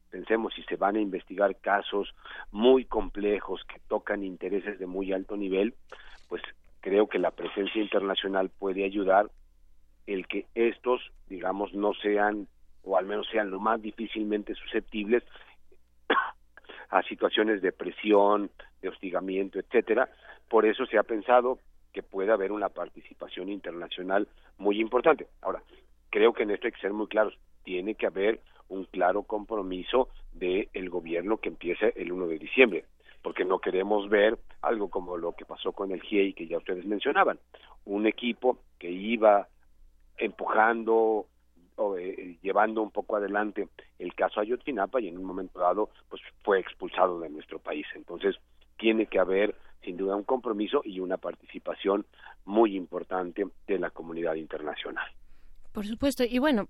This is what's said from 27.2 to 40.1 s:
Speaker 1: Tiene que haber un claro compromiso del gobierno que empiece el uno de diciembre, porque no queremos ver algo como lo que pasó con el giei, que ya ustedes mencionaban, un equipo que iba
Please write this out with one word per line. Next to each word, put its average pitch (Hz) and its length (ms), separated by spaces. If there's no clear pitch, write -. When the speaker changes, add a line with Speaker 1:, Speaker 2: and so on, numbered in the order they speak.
Speaker 1:
Tiene 92 320
que - 100
haber 98 340
un 95 160
claro 92 380
compromiso 104 840
del 92 580
gobierno 85 480
que - 120
empiece 87 480
el 90 160
uno 92 140
de 80 100
diciembre, 87 480
porque 90 220
no 92 160
queremos 98 500
ver 107 280
algo 104 280
como 90 280
lo 85 180
que 82 100
pasó 85 280
con 98 180
el 90 100
giei, 98 320
que 85 140
ya 82 120
ustedes 90 260
mencionaban, 127 540
un 104 220
equipo 120 520
que 87 120
iba 104 560